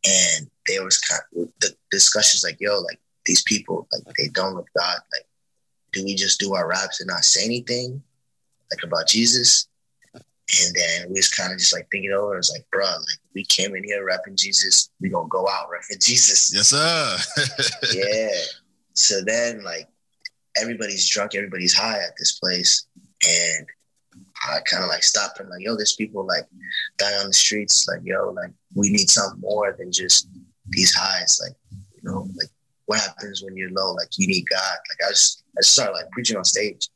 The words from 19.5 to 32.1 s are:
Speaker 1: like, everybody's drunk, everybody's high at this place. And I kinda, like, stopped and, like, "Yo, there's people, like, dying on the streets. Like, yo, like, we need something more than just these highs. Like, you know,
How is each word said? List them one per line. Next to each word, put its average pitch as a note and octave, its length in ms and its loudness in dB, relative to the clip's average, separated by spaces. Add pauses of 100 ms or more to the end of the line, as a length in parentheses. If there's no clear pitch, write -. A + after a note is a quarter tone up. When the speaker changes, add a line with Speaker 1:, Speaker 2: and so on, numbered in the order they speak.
Speaker 1:
like, E2 240 -10 (680)
everybody's A2 500 -2
drunk, G2+ 280 -2
everybody's F#2 380 -4
high A2 300 -2
at - 140 -10
this - 220 -2
place. F2+ 480 0 (380)
And - 420 0 (760)
I - 220 -2
kinda, F2+ 220 -2
like, D#2+ 160 -2
stopped - 360 0
and, G2 100 -14
like, F2+ 120 -14
"Yo, A2 160 -4
there's G#2 180 0
people, G2+ 300 -6
like, F2+ 200 -2 (520)
dying G2+ 240 -2
on G2 60 -6
the F#2+ 60 -2
streets. - 540 4
Like, F#2 160 -6
yo, F#2+ 280 -2
like, F2+ 200 -8 (220)
we G2+ 160 2
need G2+ 200 2
something F#2+ 300 2
more G2+ 320 0
than F2+ 200 -10
just F2+ 360 2 (400)
these F#2 260 2
highs. F#2 480 2
Like, - 140 -12 (160)
you F#2+ 320 -18
know, F#2+ 320 -6